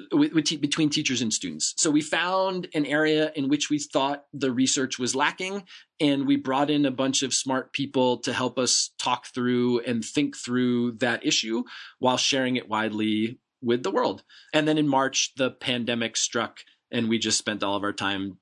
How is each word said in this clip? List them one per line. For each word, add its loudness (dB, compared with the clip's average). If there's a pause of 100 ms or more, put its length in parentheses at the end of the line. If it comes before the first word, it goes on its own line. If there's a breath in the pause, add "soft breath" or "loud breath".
(120)
with, 4
with 4
te-, -2
between 0
teachers -2
and -2
students. -4
So 2
we 4
found 0
an 0
area 2
in -4
which 0
we 0
thought -2
the 0
research 0
was -2
lacking, -2 (380 loud breath)
and 2
we 4
brought 0
in 2
a 2
bunch 0
of -2
smart -2
people 2
to -4
help -2
us 0 (100)
talk -2
through 2
and -2
think 0
through 0
that 0
issue 0 (360 loud breath)
while 4
sharing 2
it -6
widely 0 (220)
with 2
the -2
world. 0 (300 loud breath)
And 2
then 2
in 2
March, 0
the 0
pandemic -4
struck, -2 (320 soft breath)
and 0
we 2
just 0
spent -4
all 0
of -4
our -2
time -4